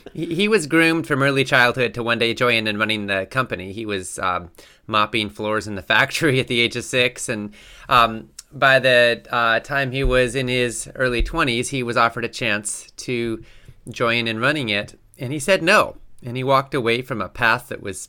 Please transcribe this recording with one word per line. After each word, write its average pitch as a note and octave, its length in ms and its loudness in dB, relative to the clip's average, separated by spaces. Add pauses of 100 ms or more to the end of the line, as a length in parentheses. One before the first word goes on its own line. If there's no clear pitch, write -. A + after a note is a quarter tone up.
(140)
He, E3+ 200 -6
he G3+ 140 2
was G3+ 200 2
groomed E3 380 2
from C3+ 160 0
early C3+ 220 2
childhood B2 500 2
to A#2 80 -6
one A#2 160 0
day A#2 160 0
join A#2 320 2
and G#2+ 140 -2
running G#2+ 280 -2
the F#2+ 220 -2
company. G2 440 -6
He A2 120 -10
was, G2 340 -6
um, F2 300 -4 (380)
mopping G#2+ 420 0
floors G#2+ 380 -4
in G#2 80 -8
the F#2 60 -8
factory C3 580 2
<laughs> - 20 2
at A#2+ 60 -6
the A#2+ 140 2
age A#2 160 0
of A2+ 80 -6
six. B2 420 -2
And, G#2 260 -6 (360)
um, A2+ 400 2 (220)
by C3+ 280 4
the, A#2+ 500 4
uh, A#2 300 2
time C#3 320 -4
he C3+ 140 -2
was B2 280 2
in C3 140 -2
his B2 480 -2
early A#2+ 260 0
twenties, B2 480 0
he C3 140 -4
was A#2 140 -4
offered A#2 260 2
a A#2 60 -4
chance G#2+ 680 -6
to A#2 460 -4 (460)
join A#2 380 -2
in A2 120 -4
running C3+ 300 -2
it. G#2 280 -4 (220)
And B2+ 140 -8
he D#3 60 -6
said F#3 220 2
no. F3+ 360 2 (260)
And A#2+ 140 -8
he C3 60 -4
walked C3+ 300 2
away A#2 280 0
from B2 200 -6
a F2+ 80 -6
path A#2 380 0
that - 160 -12
was - 260 -10